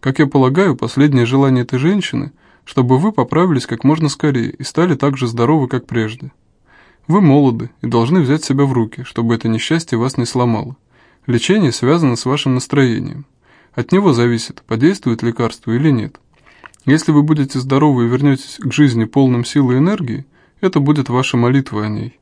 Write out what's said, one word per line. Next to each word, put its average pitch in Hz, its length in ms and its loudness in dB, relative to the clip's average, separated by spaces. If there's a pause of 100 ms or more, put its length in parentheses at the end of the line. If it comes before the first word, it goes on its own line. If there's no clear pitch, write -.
Как 131 180 -4
я 151 80 4
полагаю, 139 500 2
последнее 135 480 2
желание 131 380 2
этой 127 160 -4
женщины — 170 540 -2 (320)
чтобы 127 340 0
вы 202 140 0
поправились 160 540 0
как - 180 -8
можно 156 240 2
скорее 135 420 -2
и - 140 -14
стали 165 320 0
так 139 200 -2
же 127 120 -4
здоровы, 123 400 0
как 127 180 -6
прежде. 110 460 -6 (760)
Вы 185 140 2
молоды 135 500 4 (100)
и 123 60 -8
должны 120 340 2
взять 147 220 0
себя 139 220 0
в 135 80 0
руки, 117 320 -2
чтобы 117 320 -2
это 113 120 -4
несчастье 123 480 -2
вас 123 200 -2
не 120 100 -2
сломало. 120 500 -2 (500)
Лечение 147 440 2
связано 135 460 0
с - 80 -10
вашим 135 300 -2
настроением. 127 720 -2 (460)
От - 200 -4
него 190 200 2
зависит, 117 540 -2
подействует 120 560 0
лекарство 113 480 -4
или 139 200 0
нет. 113 300 -4 (680)
Если 156 260 2
вы 147 100 4
будете 147 380 0
здоровы 131 460 2
и - 20 -2
вернетесь 131 500 -2
к 131 140 -4
жизни 120 320 2
полным 123 400 2
сил 135 260 0
и 127 60 2
энергии, 139 500 -2 (340)
это 185 200 0
будет 143 280 0
ваша 127 280 -2
молитва 120 480 0
о 107 40 -4
ней. 110 340 -8